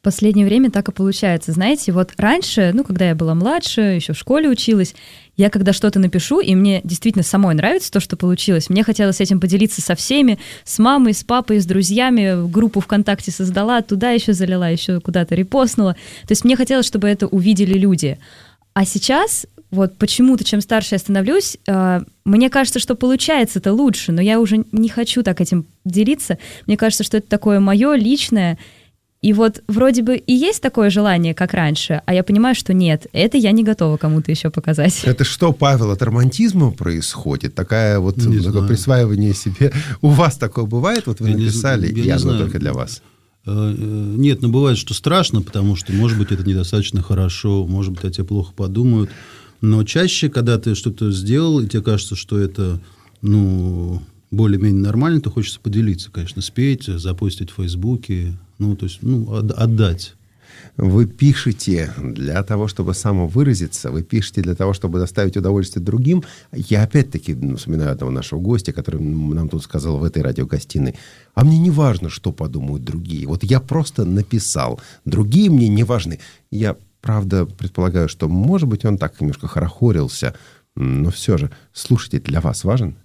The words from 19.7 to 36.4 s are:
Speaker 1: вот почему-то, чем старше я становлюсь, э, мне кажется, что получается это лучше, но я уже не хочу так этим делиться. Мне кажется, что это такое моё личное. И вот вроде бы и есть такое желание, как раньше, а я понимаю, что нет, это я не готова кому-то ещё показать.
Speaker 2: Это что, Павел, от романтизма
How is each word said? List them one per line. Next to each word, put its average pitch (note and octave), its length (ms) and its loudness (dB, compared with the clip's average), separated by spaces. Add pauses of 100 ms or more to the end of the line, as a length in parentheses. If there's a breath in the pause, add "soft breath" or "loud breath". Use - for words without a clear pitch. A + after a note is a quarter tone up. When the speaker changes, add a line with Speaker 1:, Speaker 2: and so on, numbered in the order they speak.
Speaker 1:
вот F#3+ 260 0
почему-то, B3+ 480 4
чем G#3 160 0
старше G#3 360 -2
я - 20 2
становлюсь, G3+ 580 0 (100)
э, F#3 360 2 (240)
мне A3+ 240 4
кажется, C4 280 0
что A#3+ 160 -2
получается B3+ 640 0
это G3 140 0
лучше, A#3 400 0
но E3 80 2
я G#3+ 180 2
уже A3 320 2
не A3 200 0
хочу A#3 320 -2
так F#3 180 0
этим F3 240 0 (220)
делиться. G#3 500 0 (300 loud breath)
Мне G#3 100 0
кажется, A3 280 0
что - 120 -2
это G#3 100 -2
такое G#3 320 2
моё G3+ 360 4
личное. A3 640 0 (640 loud breath)
И G#3+ 100 4
вот A3 360 2
вроде A#3+ 340 2
бы B3 160 0
и - 160 0
есть E4+ 260 0
такое A3+ 300 2
желание, F3+ 420 2
как F3+ 220 -2
раньше, D#3 500 0
а F3+ 80 -2
я F3+ 100 2
понимаю, A3 320 2
что - 200 -2
нет, E3+ 400 2
это A#3 240 2
я G#3+ 140 4
не A3+ 120 4
готова F3 320 0
кому-то D#3 340 0
ещё D#3+ 200 -2
показать. D#3 520 0
Speaker 2:
Это B2+ 220 2
что, E3 300 0
Павел, B2+ 380 2
от G2 100 -2
романтизма C3 680 2